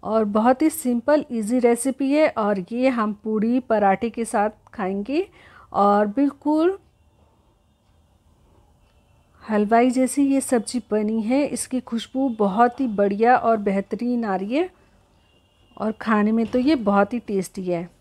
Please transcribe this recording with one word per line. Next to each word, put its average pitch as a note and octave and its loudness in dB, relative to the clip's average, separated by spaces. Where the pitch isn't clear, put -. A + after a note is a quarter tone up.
और A3 0
बहुत A3 2
ही D#4+ 4
सिंपल C#4+ 0
ईजी A3+ -2
रेसिपी B3 0
है D4+ 4
और G#3 -2
ये B3 -2
हम A3 -2
पूड़ी A3 -2
पराठे G#3 2
के A#3 -6
साथ G#3+ -2
खाएंगे। G#3 -4
और G3+ 4
बिल्कुल D4 0
हलवाई A3 2
जैसी B3+ 0
ये C4+ 2
सब्ज़ी A#3+ -2
बनी G#3+ 0
है, C4 2
इसकी - -6
खुशबू C4 -4
बहुत A3 2
ही C4+ -2
बढ़िया G#3 2
और A3+ 2
बेहतरीन G#3 -2
आ G3 -2
रही G3+ -6
है F4+ -2
और G#3+ -4
खाने G#3+ 0
में A3+ 0
तो B3 -2
ये C#4 2
बहुत G3+ 2
ही B3 -6
टेस्टी G3 -6
है। F3 -4